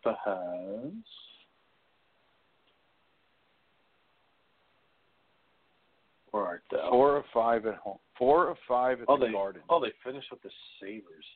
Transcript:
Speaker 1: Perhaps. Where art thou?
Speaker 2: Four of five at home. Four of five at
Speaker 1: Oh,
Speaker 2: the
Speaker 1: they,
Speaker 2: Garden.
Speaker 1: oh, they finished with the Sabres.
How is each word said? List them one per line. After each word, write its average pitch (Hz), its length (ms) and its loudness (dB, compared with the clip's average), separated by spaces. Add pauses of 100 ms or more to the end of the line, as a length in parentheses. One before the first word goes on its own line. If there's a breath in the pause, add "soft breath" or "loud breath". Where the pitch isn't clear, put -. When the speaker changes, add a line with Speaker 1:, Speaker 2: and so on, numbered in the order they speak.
Speaker 1:
Perhaps. 101 1040 -6 (4000)
Where 104 140 0
art 87 260 -8
thou? 82 180 -2
Speaker 2:
Four 139 280 6
of 143 60 -4 (100)
five 117 320 2
at 107 100 -4
home. 98 220 -12 (200)
Four 147 320 4
of 170 80 -8 (100)
five 123 340 0
at 117 60 -8
Speaker 1:
Oh, 139 100 6
Speaker 2:
the 127 100 2
Speaker 1:
they, 110 40 -2
Speaker 2:
Garden. 98 380 -4
Speaker 1:
oh, 170 100 6
they 117 120 -2 (120)
finished 131 280 -10
with 117 120 -20
the 98 60 -16 (300)
Sabres. 98 460 -16 (100)